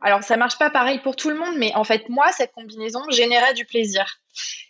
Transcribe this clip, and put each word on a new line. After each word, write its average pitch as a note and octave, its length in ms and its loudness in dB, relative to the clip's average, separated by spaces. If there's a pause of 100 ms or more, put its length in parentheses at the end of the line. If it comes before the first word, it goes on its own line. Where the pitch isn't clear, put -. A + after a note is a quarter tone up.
Alors, G3+ 200 2
ça A3+ 140 0
marche A#3+ 220 0
pas D4+ 120 4
pareil C4 300 2
pour C4+ 160 -4
tout D#4 140 -4
le D4+ 80 -2
monde, F4 180 -4
mais A3+ 180 0
en G#3+ 100 2
fait, A3 260 0
moi, C#4+ 220 4
cette C4+ 200 -2
combinaison A3 480 -10 (100)
générait A#3+ 440 4
du A#3 100 -8
plaisir. G3+ 540 -2 (520)